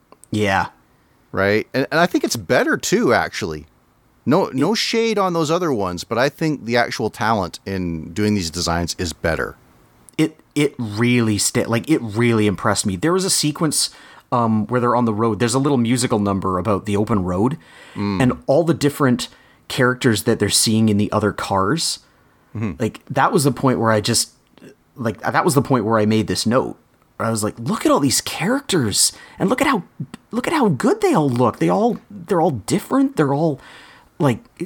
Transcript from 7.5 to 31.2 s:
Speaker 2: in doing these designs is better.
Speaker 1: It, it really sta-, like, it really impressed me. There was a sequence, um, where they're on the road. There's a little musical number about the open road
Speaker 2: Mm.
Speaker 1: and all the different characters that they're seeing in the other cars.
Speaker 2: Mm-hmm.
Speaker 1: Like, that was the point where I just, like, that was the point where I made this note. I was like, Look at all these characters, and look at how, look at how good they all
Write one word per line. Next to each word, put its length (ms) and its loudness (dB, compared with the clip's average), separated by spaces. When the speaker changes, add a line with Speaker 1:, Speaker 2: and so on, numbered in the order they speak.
Speaker 2:
in 480 -6
doing 180 0
these 180 -2
designs 480 -2
is 140 -4
better. 460 -4
Speaker 1:
It, 240 -2
it 240 0
really 580 2
sta-, 300 -2
like, 240 -2
it 100 2
really 460 2
impressed 400 0
me. 100 -2
There 160 0
was 140 0
a 40 -2
sequence, 600 -2
um, 360 2
where 120 0
they're 160 2
on 80 2
the 80 2
road. 280 0
There's 120 0
a 60 0
little 180 2
musical 420 0
number 400 0
about 280 -2
the 100 0
open 260 0
road 360 0
Speaker 2:
Mm. 280 -2
Speaker 1:
and 240 0
all 180 4
the 80 2
different 560 0
characters 540 0
that 160 0
they're 100 0
seeing 400 2
in 80 2
the 160 0
other 200 2
cars. 680 -2
Speaker 2:
Mm-hmm. 260 -6
Speaker 1:
Like, 280 -6
that 200 2
was 140 2
the 80 2
point 260 0
where 120 2
I 100 4
just, 320 -2
like, 240 -6
that 240 -2
was 100 2
the 60 4
point 240 2
where 140 2
I 80 4
made 220 2
this 180 -4
note. 320 0
I 100 -2
was 140 -2
like, 140 -6
Look 260 -4
at 80 4
all 80 4
these 220 2
characters, 920 -2
and 120 0
look 100 0
at 60 2
how, 160 0
look 160 -6
at 80 -2
how 160 2
good 320 0
they 100 4
all 160 2